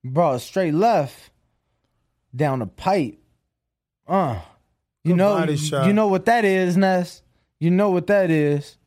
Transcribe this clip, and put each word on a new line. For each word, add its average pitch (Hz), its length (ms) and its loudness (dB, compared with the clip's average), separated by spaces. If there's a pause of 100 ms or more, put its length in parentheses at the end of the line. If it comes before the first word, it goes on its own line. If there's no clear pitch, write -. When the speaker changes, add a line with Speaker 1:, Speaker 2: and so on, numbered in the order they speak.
Speaker 1:
Bro, 143 360 0
straight 175 340 -4
left. 190 580 0 (1040)
Down 135 240 -2
the 104 80 -6
pipe. 170 500 -4 (880)
Uh. 156 320 -2 (640)
You 170 100 0
Speaker 2:
Good 175 40 2
Speaker 1:
know, 196 180 2
Speaker 2:
body 160 180 -2
Speaker 1:
you, 147 40 -2
Speaker 2:
shot. 151 300 -2
Speaker 1:
you 202 60 4
know 214 140 2
what 190 180 0
that 226 180 2
is, 185 320 0
Ness. 185 460 0 (380)
You 165 120 0
know 196 200 2
what 175 160 -2
that 196 220 2
is. 147 580 -2